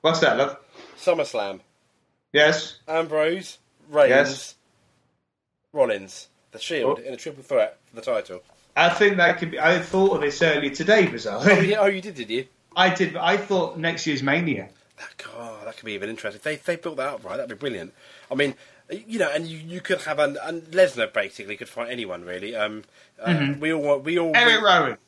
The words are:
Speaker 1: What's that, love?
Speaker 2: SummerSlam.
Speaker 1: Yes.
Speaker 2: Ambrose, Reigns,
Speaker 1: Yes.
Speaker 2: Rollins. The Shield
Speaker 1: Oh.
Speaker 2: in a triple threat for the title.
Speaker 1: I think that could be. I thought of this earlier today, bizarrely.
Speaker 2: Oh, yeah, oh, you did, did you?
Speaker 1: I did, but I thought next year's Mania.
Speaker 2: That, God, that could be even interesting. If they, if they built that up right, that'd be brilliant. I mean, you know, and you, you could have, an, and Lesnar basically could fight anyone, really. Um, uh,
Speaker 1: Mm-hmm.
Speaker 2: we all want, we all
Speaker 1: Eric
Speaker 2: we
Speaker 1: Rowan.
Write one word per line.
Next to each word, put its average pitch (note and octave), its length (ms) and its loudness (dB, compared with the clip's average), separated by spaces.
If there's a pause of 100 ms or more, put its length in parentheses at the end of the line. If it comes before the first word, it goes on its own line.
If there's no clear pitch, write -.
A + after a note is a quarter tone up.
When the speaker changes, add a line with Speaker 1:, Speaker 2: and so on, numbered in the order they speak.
Speaker 1:
What's D#3+ 180 2
that, C3+ 180 4
love? C#3 200 0 (420)
Speaker 2:
SummerSlam. A2 640 -2 (680)
Speaker 1:
Yes. D3+ 460 2 (100)
Speaker 2:
Ambrose, D#3+ 720 -2 (320)
Reigns, D3 200 8
Speaker 1:
Yes. C3+ 460 2 (1160)
Speaker 2:
Rollins. G#2+ 540 -2 (240)
The A2+ 80 -20
Shield C#3+ 440 -2
Speaker 1:
Oh. - 40 -12
Speaker 2:
in C3+ 60 -10
a A#2 40 -12
triple C#3 260 -14
threat A#2 420 0
for - 100 -20
the A2+ 60 -14
title. G2+ 400 -6 (340)
Speaker 1:
I E3+ 140 6
think G3+ 280 4
that E3+ 220 4
could E3 120 -6
be. D3 80 -8
I E3+ 200 4
thought F#3+ 360 2
of C3+ 60 0
this C#3+ 200 -2
earlier C#3+ 320 2
today, G3+ 340 4
bizarrely. A#2 500 2
Speaker 2:
Oh, - 40 4
yeah, G3 180 2
oh, G3+ 80 6
you G3 140 0
did, F#3+ 140 -12
did A2+ 140 -10
you? B2+ 160 -2 (300)
Speaker 1:
I F#3 180 4
did, F#3 200 -2
but D#3+ 100 -6
I F#3 140 2
thought F#3 400 -2
next E3 300 -4
year's C#3 160 -2
Mania. C#3+ 460 -2 (280)
Speaker 2:
That, - 200 -20
God, A2+ 500 -16
that A2+ 80 -14
could - 100 -18
be A2 80 -6
even G2+ 160 -6
interesting. G#2+ 280 -10
If - 60 -20
they, D#3 100 -4
if D3 100 -12
they F3 120 -2
built E3 220 -10
that C3+ 180 -4
up F#2+ 100 -16
right, F#2+ 120 -8
that'd C#3 120 -6
be C#3+ 60 -10
brilliant. G2+ 380 -8 (380)
I - 40 -4
mean, C#3 200 0 (340)
you A3 300 -10
know, E3 120 2
and D#3+ 160 -4
you, D#3+ 100 -14
you E3+ 240 -12
could F#3 220 -2
have, D3+ 160 -6
an, C#3+ 240 0
and E3 240 -8
Lesnar D#3+ 440 2
basically G2+ 460 -6
could B2 120 -14
fight A#2 220 -8
anyone, F#2+ 320 -8
really. F#2 320 -10
Um, G#2+ 280 -4 (380)
uh, F#3 80 -4
Speaker 1:
Mm-hmm. C#3+ 300 0
Speaker 2:
we D#3 140 -2
all D#3 80 -2
want, C#3+ 220 0
we E3 160 -2
all E3 160 0
Speaker 1:
Eric A#3 260 4
Speaker 2:
we G#3 60 0
Speaker 1:
Rowan. D#3 300 2 (100)